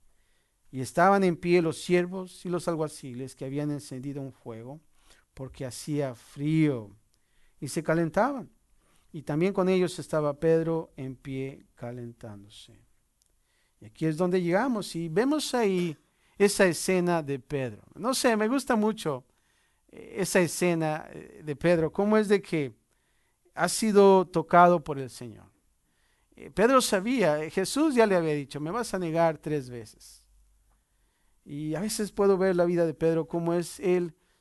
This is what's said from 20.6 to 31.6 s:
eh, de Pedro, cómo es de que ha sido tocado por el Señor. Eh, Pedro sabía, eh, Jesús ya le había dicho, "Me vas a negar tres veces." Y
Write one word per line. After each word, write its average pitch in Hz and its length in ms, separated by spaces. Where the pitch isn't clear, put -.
eh, - 340
de 151 140
Pedro, 160 340
cómo 208 260
es 214 120
de 202 120
que 143 320
ha 165 140
sido 196 580
tocado 175 560
por 143 160
el 135 120
Señor. 104 420
Eh, - 140
Pedro 247 280
sabía, 190 640
eh, 165 80
Jesús 269 440
ya 226 100
le 196 100
había 160 180
dicho, 143 280
"Me 156 100
vas 226 220
a 196 60
negar 165 380
tres 143 320
veces." - 560
Y 151 320